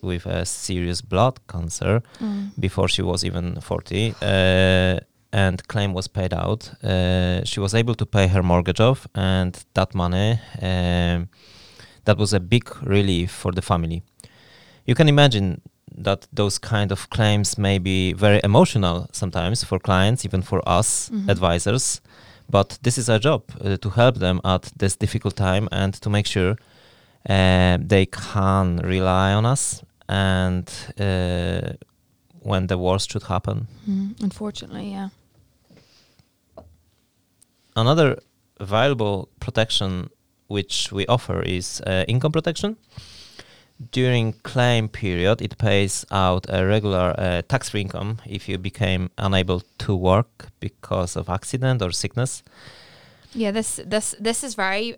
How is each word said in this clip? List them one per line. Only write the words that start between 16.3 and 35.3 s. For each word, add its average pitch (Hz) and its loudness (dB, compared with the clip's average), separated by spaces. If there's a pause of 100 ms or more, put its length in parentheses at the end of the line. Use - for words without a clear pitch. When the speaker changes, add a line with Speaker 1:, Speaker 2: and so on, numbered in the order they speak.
Speaker 1:
those 101 0
kind 101 0
of - -6
claims 104 2
may 98 2
be 92 0
very 104 4
emotional 101 4
sometimes 90 -2
for 95 -2
clients, 98 2
even 95 -2
for 92 -2 (180)
us - -2
Speaker 2:
Mm-hmm. 196 -4
Speaker 1:
advisors, 92 0 (480)
but - 2
this 123 0
is 120 -4
our 110 4
job, 135 2 (180)
uh, 98 -2
to 101 -4
help 120 4
them 92 2
at 92 0
this 95 0
difficult 104 -2
time 95 0
and 95 0
to - -4
make 104 2
sure, 95 0 (760)
uh, 92 6 (100)
they 95 6
can 95 0
rely 92 2
on 107 2
us - -2 (240)
and, 92 0 (300)
uh, 90 -2 (640)
when 92 -2
the 90 0
worst 90 0
should 104 -6
happen. 101 -4 (220)
Speaker 2:
Mm, 196 -4
unfortunately, 208 -8
yeah. 196 -10 (2750)